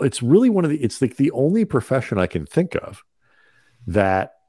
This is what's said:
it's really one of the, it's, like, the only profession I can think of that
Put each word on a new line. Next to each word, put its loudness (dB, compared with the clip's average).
it's -2
really 4
one 2
of 0
the, -4
it's, -4
like, -2
the 2
only 0
profession -2
I 2
can -6
think -2
of -10
that 0